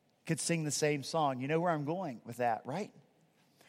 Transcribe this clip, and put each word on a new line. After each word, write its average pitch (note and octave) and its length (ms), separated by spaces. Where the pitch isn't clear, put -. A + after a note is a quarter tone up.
could D#3+ 120
sing E3 260
the D3+ 60
same D3 320
song. C#3 380
You C3+ 80
know D#3+ 120
where F3 120
I'm D3+ 140
going D#3+ 400
with A2+ 120
that, A#2 280
right? D#3+ 240